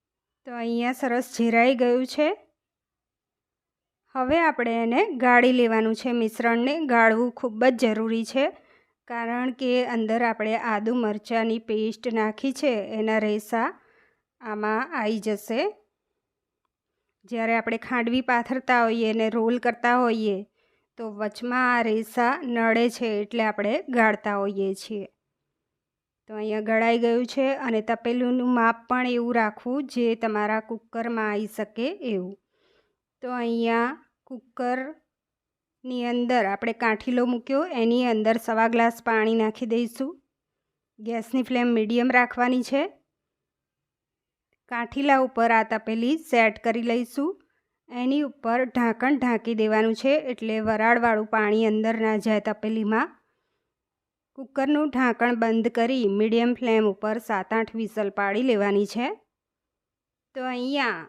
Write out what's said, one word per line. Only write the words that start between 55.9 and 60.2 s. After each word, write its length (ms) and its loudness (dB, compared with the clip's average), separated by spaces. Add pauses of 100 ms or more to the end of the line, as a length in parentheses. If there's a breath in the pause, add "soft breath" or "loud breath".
મીડિયમ 400 2
ફ્લેમ 320 2
ઉપર 280 -4 (100)
સાત 300 -4
આઠ 140 -2 (100)
વિસલ 360 -4
પાડી 320 0
લેવાની 440 2
છે. 140 -4 (1300)